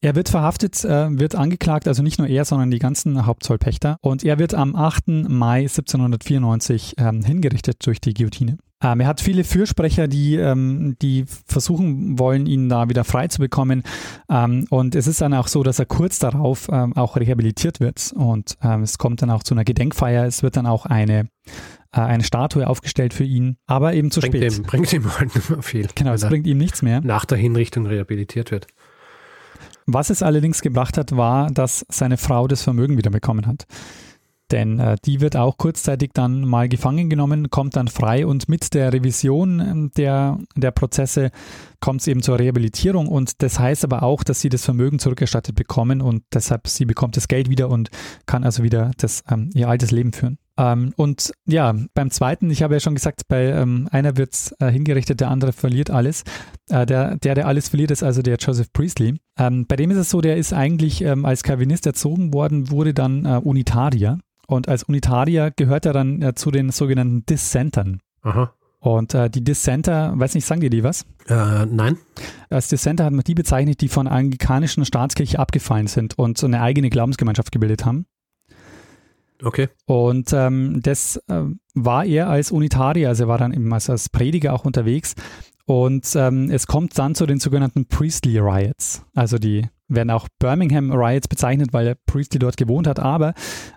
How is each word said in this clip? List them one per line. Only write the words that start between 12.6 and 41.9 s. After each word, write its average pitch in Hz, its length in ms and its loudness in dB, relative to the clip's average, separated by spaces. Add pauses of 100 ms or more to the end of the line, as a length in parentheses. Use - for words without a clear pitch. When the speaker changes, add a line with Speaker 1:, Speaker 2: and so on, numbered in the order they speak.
Speaker 1:
da 120 200 2
wieder 120 160 0
frei 131 240 0
zu - 100 -6
bekommen. 131 460 0 (440)
Ähm, 120 420 2
und 127 260 2
es 131 100 0
ist 160 140 0
dann 143 140 2
auch 127 120 0
so, 143 160 0
dass 131 160 0
er 131 80 0
kurz - 320 0
darauf, 135 520 -2
ähm, 123 260 0
auch 123 200 0
rehabilitiert 117 640 0
wird. - 340 -4
Und, 117 480 -2
ähm, 110 220 0
es - 160 -4
kommt 120 240 -2
dann 120 80 2
auch 110 140 -2
zu - 100 -2
einer 113 100 2
Gedenkfeier. 123 600 0
Es 123 160 -4
wird 135 140 0
dann 123 100 0
auch 113 180 0
eine, 107 440 2 (640)
äh, 120 80 0
eine 117 240 0
Statue 131 420 0
aufgestellt 127 480 -2
für - 80 0
ihn, 127 340 0 (100)
aber 147 280 2
eben 151 160 0
zu - 80 -2
Speaker 2:
Bringt 131 160 0
Speaker 1:
spät. 120 240 2
Speaker 2:
ihm, 104 60 -6
bringt 143 280 0
ihm 110 240 0
halt 131 160 -2
nicht - 160 -2
mehr 156 140 -2
viel, 104 320 -4
Speaker 1:
Genau, 135 160 2
Speaker 2:
wenn 117 60 2
Speaker 1:
es 104 80 -2
Speaker 2:
er 107 60 2
Speaker 1:
bringt 156 180 0
ihm 139 100 2
nichts 165 240 -2
mehr. 123 200 2
Speaker 2:
nach 107 220 0
der 120 140 0
Hinrichtung 117 480 0
rehabilitiert 104 640 -4
wird. 101 160 -6 (1200)
Speaker 1:
Was 135 240 0
es - 140 0
allerdings 156 360 2
gebracht 127 380 -2
hat, 139 180 -2
war, 131 360 2
dass 131 360 -2
seine 127 280 0
Frau 127 320 0
das 135 140 -2
Vermögen 131 360 2
wieder 101 120 2
bekommen 107 360 0
hat. 120 220 -4 (800)
Denn, 110 300 0
äh, 110 220 2
die 139 200 0
wird 147 120 0
auch 127 220 0
kurzzeitig 143 560 -2
dann 127 300 0
mal 123 260 2
gefangen 139 400 0
genommen, 147 400 0
kommt 139 260 -2
dann 123 140 0
frei 120 380 0
und 139 240 0
mit - 240 -2
der 131 180 2
Revision, 139 680 0
ähm, 156 360 -2
der, 139 400 0 (180)
der 127 180 0
Prozesse 135 580 0 (500)
kommt's 131 260 -2